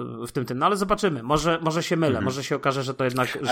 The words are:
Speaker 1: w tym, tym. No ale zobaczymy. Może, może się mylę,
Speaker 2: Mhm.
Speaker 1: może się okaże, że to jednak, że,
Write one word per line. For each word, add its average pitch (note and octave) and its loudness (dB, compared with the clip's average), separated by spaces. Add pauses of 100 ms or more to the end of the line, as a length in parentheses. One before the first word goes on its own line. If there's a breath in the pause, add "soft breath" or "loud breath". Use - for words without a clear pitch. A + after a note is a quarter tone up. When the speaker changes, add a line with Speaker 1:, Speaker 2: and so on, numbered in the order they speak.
(280)
Speaker 1:
w - -14
tym, C3 -2
tym. B2 -4
No D3+ 2
ale G3 2
zobaczymy. F#3+ 0
Może, D#3 2
może D#3+ 0
się F3 0
mylę, E3 4
Speaker 2:
Mhm. A#2+ 2
Speaker 1:
może C3 -2
się D3 -2
okaże, C3+ 0
że C3 -4
to C3+ -2
jednak, B2+ 0
że, B2 2